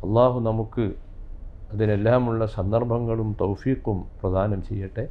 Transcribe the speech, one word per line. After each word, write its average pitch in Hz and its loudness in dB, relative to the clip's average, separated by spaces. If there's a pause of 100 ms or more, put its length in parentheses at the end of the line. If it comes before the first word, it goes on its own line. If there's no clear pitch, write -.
അള്ളാഹു 120 4
നമുക്ക് 113 0 (760)
അതിനെല്ലാമുള്ള 110 2
സന്ദർഭങ്ങളും 113 0
തൗഫീഖും 101 0 (240)
പ്രദാനം 95 2
ചെയ്യട്ടെ. 98 -6